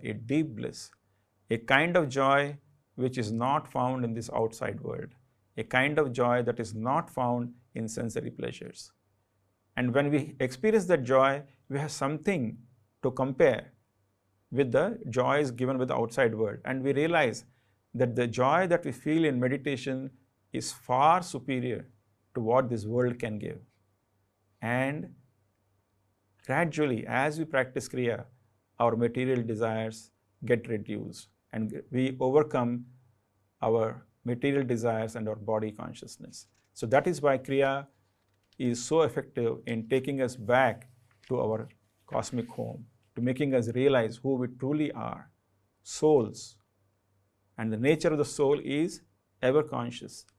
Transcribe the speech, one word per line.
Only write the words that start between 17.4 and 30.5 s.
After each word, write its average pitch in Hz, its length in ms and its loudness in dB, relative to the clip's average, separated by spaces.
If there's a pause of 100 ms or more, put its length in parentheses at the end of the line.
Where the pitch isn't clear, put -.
that 120 200 2
the 123 120 2
joy 131 420 2
that 170 160 2
we 139 80 -4
feel 151 320 0
in 131 160 2
meditation 131 680 -2 (420)
is 131 200 -6
far 156 500 4
superior 127 680 -4 (460)
to 127 60 -4
what 120 280 2
this 113 160 -2
world 120 340 0
can 107 200 -6
give. - 200 -8 (1040)
And 135 520 -2 (1300)
gradually, 147 600 0
as 139 320 0
we 165 60 -4
practice 131 440 -2
Kriya, 123 360 -2 (540)
our 117 180 4
material 123 460 2
desires 110 680 -4 (340)
get 120 240 2